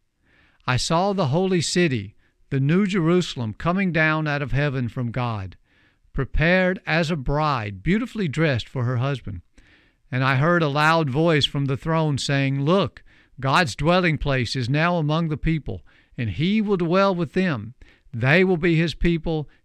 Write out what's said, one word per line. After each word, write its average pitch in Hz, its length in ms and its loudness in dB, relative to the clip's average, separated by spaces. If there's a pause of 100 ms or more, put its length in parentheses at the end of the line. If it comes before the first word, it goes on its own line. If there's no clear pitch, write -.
(680)
I 123 100 0
saw 175 360 0
the 185 160 0
holy 180 340 2
city, 127 520 -2 (360)
the 139 100 0
new 165 260 4
Jerusalem, 170 680 0
coming 185 360 -2
down 156 380 0
out 143 140 -4
of 131 100 -8
heaven 131 360 0
from 120 220 -6
God, 107 460 -6 (560)
prepared 180 760 2
as 156 240 0
a 180 60 -2
bride, 131 640 -2
beautifully 214 460 0
dressed 143 400 -2
for 127 160 -6
her 123 140 -2
husband. 120 420 -6 (720)
And 127 100 -2
I 135 140 2
heard 170 260 2
a 156 60 2
loud 151 400 2
voice 151 380 2
from 139 180 -4
the 135 140 -2
throne 160 400 0
saying, 139 420 -2
'Look, 160 420 0 (380)
God's 135 340 0
dwelling 170 440 2
place 131 360 -2
is 123 140 -2
now 160 300 0
among 156 300 -2
the 147 100 -4
people, 147 460 -4 (340)
and 117 120 -4
he 175 300 0
will 202 160 0
dwell 185 380 2
with 175 180 -4
them. 131 420 -2 (420)
They 135 280 4
will 185 140 2
be 165 180 2
his 160 180 0
people, 165 540 0 (160)